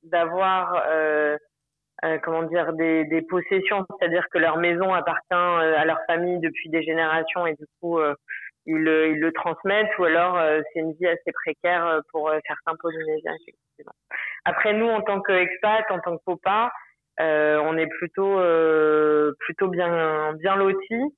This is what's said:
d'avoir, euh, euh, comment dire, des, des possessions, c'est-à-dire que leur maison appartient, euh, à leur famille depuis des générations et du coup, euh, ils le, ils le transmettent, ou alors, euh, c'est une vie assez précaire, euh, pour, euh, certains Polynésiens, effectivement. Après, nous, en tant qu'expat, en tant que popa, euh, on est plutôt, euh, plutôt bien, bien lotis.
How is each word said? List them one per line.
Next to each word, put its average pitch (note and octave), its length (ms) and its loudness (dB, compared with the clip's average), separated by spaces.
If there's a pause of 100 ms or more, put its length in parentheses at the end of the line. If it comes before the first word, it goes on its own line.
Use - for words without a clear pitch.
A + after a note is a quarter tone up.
d'avoir, F3 840 0
euh, D3+ 500 2 (680)
euh, D#3+ 200 -2
comment E3 200 -2
dire, D#3+ 300 -2
des, D#3+ 320 2
des D#3+ 160 0
possessions, F#3+ 680 -2
c'est-à-dire E3+ 420 -2
que F3+ 60 -2
leur E3 200 2
maison F3 360 0
appartient, E3 280 -2 (100)
euh, E3+ 460 2
à D3+ 80 2
leur D#3+ 220 0
famille F3 320 0
depuis D#3+ 300 -6
des D#3 140 0
générations D#3+ 640 0
et E3 80 0
du D3+ 120 -12 (140)
coup, E3+ 200 -2
euh, D3 140 2 (520)
ils D#3+ 120 -2
le, D#3+ 340 4
ils D3+ 80 -2
le E3 140 0
transmettent, G3+ 680 -2
ou F3+ 60 2
alors, F3 320 2
euh, D#3 240 2 (100)
c'est E3+ 80 -4
une D#3+ 140 -4
vie F3 140 -2
assez E3+ 260 -2
précaire, E3+ 520 -2
euh, D#3+ 140 0 (120)
pour, D#3 180 -2
euh, D#3 180 0
certains D#3+ 320 -6
Polynésiens, D#3+ 640 -6
effectivement. - 520 -20 (520)
Après, G#3 280 0
nous, A3 140 2
en A3 140 0
tant G3 200 -2
qu'expat, G#3 680 0
en F#3 100 -2
tant E3+ 180 -6
que - 80 -14
popa, G3+ 460 0 (480)
euh, D3+ 440 2
on D#3+ 140 0
est D#3+ 100 0
plutôt, F#3+ 520 -2
euh, D#3 1000 4
plutôt F#3+ 280 -2
bien, E3 680 0
bien F3 220 0
lotis. G3 600 0